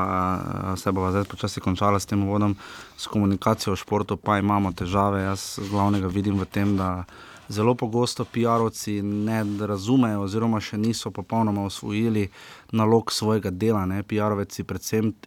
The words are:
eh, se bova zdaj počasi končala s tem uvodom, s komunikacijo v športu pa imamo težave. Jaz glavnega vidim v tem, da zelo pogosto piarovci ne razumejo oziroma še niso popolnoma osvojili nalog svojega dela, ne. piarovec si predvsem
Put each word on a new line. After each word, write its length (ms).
eh, 720
se 160
bova 180
zdaj 140
počasi 360
končala 400
s 60
tem 160
uvodom, 320
s 100
komunikacijo 680
v 60
športu 360
pa 220
imamo 340
težave. 500
Jaz 360
glavnega 380
vidim 300
v 80
tem, 300
da 280
zelo 260
pogosto 500
piarovci 800
ne 400
razumejo 560
oziroma 380
še 180
niso 320
popolnoma 540
osvojili 640
nalog 400
svojega 380
dela, 360
ne. 160
piarovec 500
si 120
predvsem 480